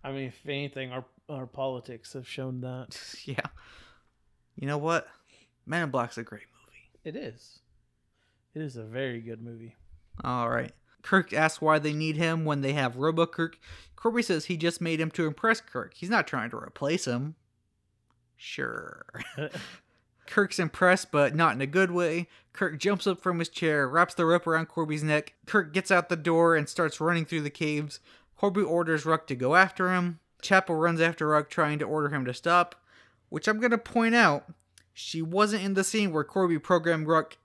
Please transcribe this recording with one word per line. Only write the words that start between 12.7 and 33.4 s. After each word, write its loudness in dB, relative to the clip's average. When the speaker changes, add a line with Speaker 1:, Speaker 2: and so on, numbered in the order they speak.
Speaker 2:
have -2
Robo 2
Kirk. -6
Corby 0
says 0
he -2
just -2
made 0
him 0
to -2
impress 0
Kirk. -10
He's -12
not 2
trying -4
to -10
replace -4
him. -4
Sure. -10
<laughs> -8
Kirk's 0
impressed, 2
but 4
not 4
in -4
a 0
good 2
way. 0
Kirk -2
jumps 0
up -2
from 0
his -2
chair, 0
wraps 2
the 2
rope 4
around 0
Corby's -4
neck. 0
Kirk 0
gets 0
out 2
the 0
door 4
and 2
starts -2
running 0
through -4
the -4
caves. -4
Corby 2
orders 0
Ruck 0
to -4
go 2
after 4
him. -2
Chapel 4
runs 2
after 0
Ruck, 2
trying 0
to -2
order -2
him -2
to -4
stop, 2
which -4